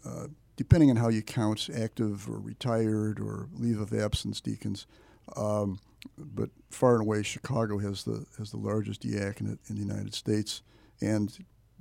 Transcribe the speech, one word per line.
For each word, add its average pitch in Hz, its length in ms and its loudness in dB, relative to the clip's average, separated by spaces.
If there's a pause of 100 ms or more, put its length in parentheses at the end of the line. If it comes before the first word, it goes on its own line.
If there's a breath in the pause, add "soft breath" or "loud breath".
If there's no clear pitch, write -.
uh, - 220 -8 (280)
depending 151 340 8
on 123 60 6
how 117 140 4
you 110 120 2
count 107 540 0
active 110 540 -4
or 107 100 -6
retired 107 800 0
or 107 340 -6
leave 117 280 0
of 104 100 -4
absence 107 480 -2
deacons, 107 480 -6 (480 soft breath)
um, 104 440 0 (380)
but 110 320 -6 (200)
far 127 240 6
and 113 80 6
away, 107 220 2
Chicago 107 560 -2
has 101 240 -4
the, 110 220 -4 (120)
has 107 140 -8
the 110 60 -10
largest 104 440 -2
diaconate 104 680 -4
in 107 80 -6
the 104 60 -4
United 101 320 -4
States - 480 -2 (400 soft breath)
and 107 360 0 (440)